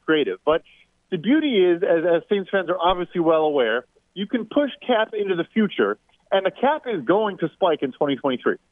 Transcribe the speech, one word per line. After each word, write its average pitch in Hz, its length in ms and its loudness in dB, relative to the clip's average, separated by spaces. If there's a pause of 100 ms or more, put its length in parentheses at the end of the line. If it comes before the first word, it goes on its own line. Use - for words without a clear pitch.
creative. 131 400 0
But 156 160 2 (500)
the 190 60 -4
beauty 240 480 2
is, 170 160 2
as, 170 240 2
as 170 240 2
Saints 202 220 -2
fans 185 180 -2
are 180 100 -2
obviously 180 420 0
well 160 220 2
aware, 127 420 0 (280)
you 202 140 -8
can 226 180 -4
push 285 240 0 (160)
cap 220 280 0
into 202 200 -4
the 165 120 -2
future, 120 520 -2 (340)
and 190 140 2
the 180 60 -2
cap 294 340 -2
is 202 180 -6
going 190 360 0
to 160 140 -2
spike 170 280 0
in 131 120 -4
twenty 143 240 -2
twenty-three. - 400 -2 (140)